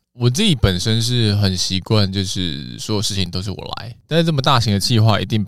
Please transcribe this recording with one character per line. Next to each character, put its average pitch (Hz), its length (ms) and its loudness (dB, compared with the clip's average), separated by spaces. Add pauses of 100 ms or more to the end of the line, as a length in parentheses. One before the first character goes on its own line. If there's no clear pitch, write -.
(140)
我 123 160 2
自 135 140 0
己 208 100 4
本 98 260 2
身 113 220 0
是 117 360 0
很 95 200 2
习 92 220 -2
惯， 101 340 0
就 98 100 -2
是 73 540 -6
所 - 180 -6
有 101 60 -2
事 104 140 -4
情 90 160 -2
都 92 100 -6
是 104 80 -8
我 - 80 -8 (200)
来， 117 180 -14 (100)
但 160 140 0
是 170 40 4
这 165 80 0
么 135 120 0
大 139 160 4
型 113 120 2
的 101 80 4
计 113 200 2
划 107 200 4
一 95 60 -4
定 107 220 0